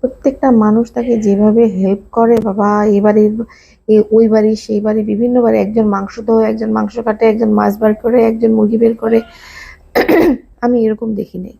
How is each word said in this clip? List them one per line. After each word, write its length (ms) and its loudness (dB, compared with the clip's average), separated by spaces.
প্রত্যেকটা 500 -2
মানুষ 420 2
তাকে 240 -2
যেভাবে 480 2
হেল্প 340 -2
করে, 320 2
বাবা, 420 -2
এই 160 2
বাড়ির, 420 2
এ, 240 4
ওই 160 4
বাড়ি, 280 2
সেই 260 -6
বাড়ি, 220 -2
বিভিন্ন 380 0
বাড়ি, 180 2
একজন 280 -2
মাংস 320 -6
ধোয়, 300 0
একজন 220 -4
মাংস 280 -4
কাটে, 260 -2
একজন 280 0
মাছ 240 0
বার 160 0
করে, 300 0
একজন 300 0
মুরগি 240 0
বের 180 2
করে। 260 0
<clears throat> 680 0
আমি 240 0
এরকম 300 -4
দেখি 220 -10
নাই। 220 -14